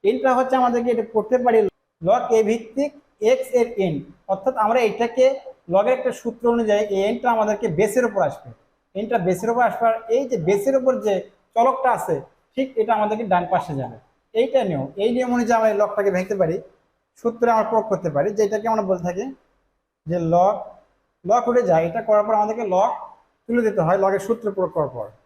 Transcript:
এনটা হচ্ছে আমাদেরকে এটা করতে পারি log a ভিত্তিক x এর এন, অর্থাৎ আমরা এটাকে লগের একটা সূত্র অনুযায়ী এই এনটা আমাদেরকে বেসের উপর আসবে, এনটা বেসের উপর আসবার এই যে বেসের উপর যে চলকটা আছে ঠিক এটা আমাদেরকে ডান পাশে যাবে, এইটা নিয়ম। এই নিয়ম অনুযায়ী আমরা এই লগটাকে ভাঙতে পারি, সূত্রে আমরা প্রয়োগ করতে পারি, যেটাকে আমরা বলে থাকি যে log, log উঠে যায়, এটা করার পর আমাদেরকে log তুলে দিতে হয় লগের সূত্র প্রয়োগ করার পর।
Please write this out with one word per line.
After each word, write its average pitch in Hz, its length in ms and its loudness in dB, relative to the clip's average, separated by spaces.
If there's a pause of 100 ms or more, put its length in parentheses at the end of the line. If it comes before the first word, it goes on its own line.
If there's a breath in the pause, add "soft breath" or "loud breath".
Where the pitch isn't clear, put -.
এনটা 262 300 2
হচ্ছে 254 220 0
আমাদেরকে 240 340 0
এটা 220 100 -2 (120)
করতে 214 280 0
পারি 233 140 4 (500)
log 247 140 4 (140)
a - 20 4 (100)
ভিত্তিক 247 420 -2 (480)
x - 20 -6 (200)
এর 233 80 0 (180)
এন, 160 80 -2 (380)
অর্থাৎ 190 220 -2 (100)
আমরা 233 140 2 (100)
এটাকে 233 360 0 (500)
লগের 208 240 4
একটা 254 120 -4 (100)
সূত্র 226 240 -10 (100)
অনুযায়ী 214 280 2 (120)
এই 196 160 0
এনটা 240 260 -2
আমাদেরকে 214 300 0 (120)
বেসের 220 300 2
উপর 196 200 -2
আসবে, - 220 -10 (440)
এনটা 214 220 -4 (100)
বেসের 185 260 -2
উপর 247 160 2
আসবার 226 240 0 (240)
এই 277 140 2
যে 247 60 -2 (120)
বেসের 202 320 2
উপর 254 120 2 (140)
যে 202 80 2 (400)
চলকটা 262 340 2 (100)
আছে 165 180 0 (380)
ঠিক 262 120 0 (140)
এটা 220 180 2
আমাদেরকে 214 340 0
ডান 175 200 2
পাশে 170 280 -2
যাবে, 117 160 -8 (440)
এইটা 262 280 2
নিয়ম। 139 180 -4 (160)
এই 233 120 2
নিয়ম 247 220 -2
অনুযায়ী 233 220 2
আমরা 220 140 4
এই 202 100 -2
লগটাকে 202 340 0
ভাঙতে 190 260 -4
পারি, 165 140 0 (640)
সূত্রে 233 340 -2
আমরা 214 160 2
প্রয়োগ 220 220 0
করতে 170 240 -4
পারি, 160 120 0 (100)
যেটাকে 214 340 -2
আমরা 214 180 -2
বলে 180 160 -2
থাকি 180 180 -6 (840)
যে 175 80 -2 (140)
log, 190 240 4 (680)
log 226 260 2
উঠে 240 200 2
যায়, 165 180 4
এটা 226 200 -6
করার 208 180 4
পর 220 140 0
আমাদেরকে 220 240 -2 (100)
log 196 180 2 (540)
তুলে 233 200 0
দিতে 202 200 0
হয় 185 180 2
লগের 196 220 0
সূত্র 226 200 -4 (100)
প্রয়োগ 180 200 -2
করার 143 200 -2
পর। 110 100 -10 (200)